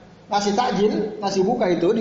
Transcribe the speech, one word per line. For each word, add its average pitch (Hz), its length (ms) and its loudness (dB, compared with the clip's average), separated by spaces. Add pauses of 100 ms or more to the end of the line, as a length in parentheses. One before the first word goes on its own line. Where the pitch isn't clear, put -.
(320)
ngasih 202 240 0
takjil, 214 640 0
ngasih 190 240 0
buka 220 240 0
itu 170 240 2
di 226 100 0